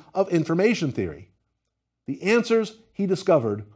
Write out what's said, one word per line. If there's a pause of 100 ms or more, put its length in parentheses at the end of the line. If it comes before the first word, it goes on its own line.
(120)
of
information
theory. (760)
The
answers (160)
he
discovered (120)